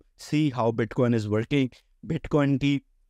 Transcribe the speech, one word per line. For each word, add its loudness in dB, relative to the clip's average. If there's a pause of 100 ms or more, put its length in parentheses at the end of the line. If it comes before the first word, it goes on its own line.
(200)
see 0
how 0
Bitcoin 0
is -4
working, 0 (380)
Bitcoin 0
की 0 (280)